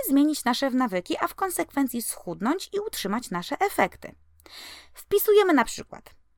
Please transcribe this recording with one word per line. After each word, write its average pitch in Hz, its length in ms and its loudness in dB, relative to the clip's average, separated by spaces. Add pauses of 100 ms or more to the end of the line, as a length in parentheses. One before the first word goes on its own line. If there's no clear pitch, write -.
zmienić 285 360 4
nasze 254 240 0
nawyki, 233 500 -2
a - 80 -2
w - 80 -8
konsekwencji 302 640 -2
schudnąć 208 720 -4
i 392 60 -2
utrzymać 254 520 -6
nasze 175 280 -6
efekty. - 560 -2 (800)
Wpisujemy 403 600 4
na 247 120 4
przykład - 500 -14 (220)